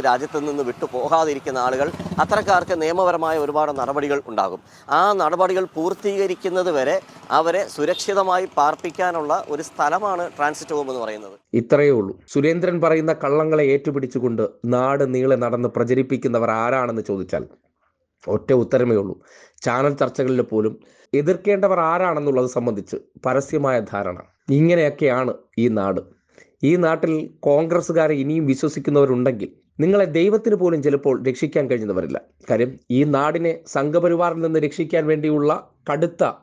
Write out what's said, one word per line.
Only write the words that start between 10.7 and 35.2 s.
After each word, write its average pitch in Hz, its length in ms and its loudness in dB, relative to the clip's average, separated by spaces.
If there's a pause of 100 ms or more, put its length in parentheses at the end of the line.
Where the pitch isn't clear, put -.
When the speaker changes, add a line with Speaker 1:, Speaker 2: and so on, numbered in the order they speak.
Speaker 1:
ഹോം 143 140 -4
എന്ന് 127 120 -6
പറയുന്നത്. 107 300 -10 (220)
Speaker 2:
ഇത്രയേ 143 360 4
ഉള്ളൂ. 107 380 0
സുരേന്ദ്രൻ 165 540 0
പറയുന്ന 160 320 2
കള്ളങ്ങളെ 156 500 0
ഏറ്റുപിടിച്ചുകൊണ്ട് 131 840 0 (180)
നാട് 131 480 0
നീളെ 127 220 2
നടന്ന് 120 340 -2
പ്രചരിപ്പിക്കുന്നവർ 120 840 0
ആരാണെന്ന് 117 500 0
ചോദിച്ചാൽ 92 440 -4 (840)
ഒറ്റ 107 260 0
ഉത്തരമേ 120 420 2
ഉള്ളൂ. 98 280 -2 (380)
ചാനൽ 135 340 0
ചർച്ചകളിൽ 127 460 0
പോലും 110 380 0 (340)
എതിർക്കേണ്ടവർ 185 680 2
ആരാണെന്നുള്ളത് 151 680 0
സംബന്ധിച്ച് 117 460 -4 (300)
പരസ്യമായ 135 540 0
ധാരണ. 98 420 -6 (280)
ഇങ്ങനെയൊക്കെയാണ് 143 840 2 (240)
ഈ 113 100 4
നാട്. 98 340 0 (600)
ഈ 151 120 4
നാട്ടിൽ 160 540 0 (100)
കോൺഗ്രസ്സുകാരെ 160 760 2
ഇനിയും 147 320 -2
വിശ്വസിക്കുന്നവരുണ്ടെങ്കിൽ 135 1080 0 (280)
നിങ്ങളെ 190 260 4
ദൈവത്തിന് 208 500 2
പോലും 170 280 2
ചിലപ്പോൾ 139 400 2
രക്ഷിക്കാൻ 139 460 -2
കഴിഞ്ഞവരില്ല. 95 520 -2 (280)
കാര്യം 120 300 0 (120)
ഈ 131 120 4
നാടിനെ 156 640 0
സംഘപരിവാറിൽ 165 760 0
നിന്ന് 160 180 0
രക്ഷിക്കാൻ 156 480 -2
വേണ്ടിയുള്ള 151 640 0 (200)